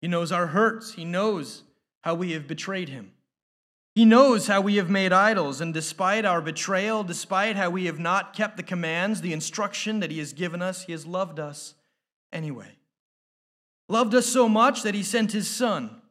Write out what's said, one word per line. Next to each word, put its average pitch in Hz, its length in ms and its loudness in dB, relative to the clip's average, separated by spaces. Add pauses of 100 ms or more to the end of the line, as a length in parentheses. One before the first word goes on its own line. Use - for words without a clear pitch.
He 165 60 -8
knows 170 240 0
our 175 160 0
hurts. 214 460 2
He 165 120 -12
knows 180 600 -4 (380)
how 165 120 -2
we 175 160 -4
have 156 160 -6
betrayed 175 420 -6
him. 120 220 -14 (840)
He 226 80 8
knows 233 420 8
how 202 140 4
we 208 160 2
have 190 120 0
made 190 240 2
idols, 185 480 4
and 165 140 -4
despite 190 500 -2
our 175 160 2
betrayal, 190 640 -2
despite 196 540 -2
how 185 140 0
we 180 160 -2
have 156 120 -4
not 180 380 -2
kept 214 200 -4
the 180 60 -12
commands, 175 580 -2
the 170 120 -4
instruction 208 680 -6
that 165 140 -4
he 160 80 -6
has 147 120 -10
given 175 300 -6
us, 185 220 -8
he 165 80 -10
has 160 140 -10
loved 170 340 -6
us 147 340 -12 (580)
anyway. 143 440 -10 (1120)
Loved 220 260 0
us 247 120 4
so 247 220 4
much 233 360 4
that 208 100 -2
he 202 80 -4
sent 214 300 0
his 202 180 -2
son. 160 600 -4